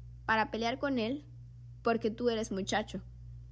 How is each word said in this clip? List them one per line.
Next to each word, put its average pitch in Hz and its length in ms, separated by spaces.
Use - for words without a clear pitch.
para 220 240
pelear 233 260
con 277 220
él, 247 260
porque 226 300
tú 240 180
eres 220 220
muchacho, 202 500